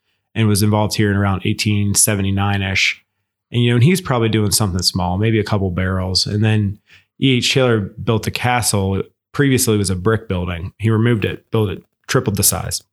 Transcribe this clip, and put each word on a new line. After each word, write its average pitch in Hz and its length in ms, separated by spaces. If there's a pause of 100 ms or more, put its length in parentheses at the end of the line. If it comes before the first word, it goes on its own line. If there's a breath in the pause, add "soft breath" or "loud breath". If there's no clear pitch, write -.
(340)
and 113 140
was 101 160
involved 104 320
here 107 160
in 98 60
around 98 280
eighteen 101 500
seventy-nine-ish. 98 1080 (500)
And, 120 120
you 120 60
know, 120 60
and 120 80
he's 185 180
probably 117 280
doing 104 220
something 92 300
small, 90 360
maybe 110 220
a 101 40
couple 98 280
barrels. 92 540
And 104 180
then 107 360 (420 soft breath)
E 135 160
H - 160
Taylor 123 280
built - 460
a 95 40
castle. 101 720 (320)
Previously 131 420
it 104 40
was 98 100
a 95 60
brick 104 340
building. 90 500
He 107 100
removed 113 360
it, - 260
built 104 180
it, - 140 (240)
tripled 107 300
the 98 60
size. - 500